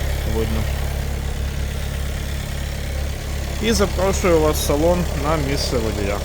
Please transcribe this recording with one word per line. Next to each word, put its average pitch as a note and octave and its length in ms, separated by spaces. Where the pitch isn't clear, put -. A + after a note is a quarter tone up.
видно. A2 260
І A3 80
запрошую F#3+ 680
вас D3+ 180
в - 100
салон E3 320
на D#3 140
місце C#3 260
водія. G2+ 480